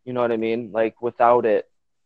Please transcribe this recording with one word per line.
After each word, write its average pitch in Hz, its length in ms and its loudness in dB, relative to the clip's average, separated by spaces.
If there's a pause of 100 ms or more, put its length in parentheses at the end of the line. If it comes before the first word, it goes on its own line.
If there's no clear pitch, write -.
You 127 80 -10
know 123 80 -2
what 117 100 0
I 117 60 -2
mean? 113 340 -4
Like, 110 300 -4
without 120 440 2
it, 104 240 0 (360)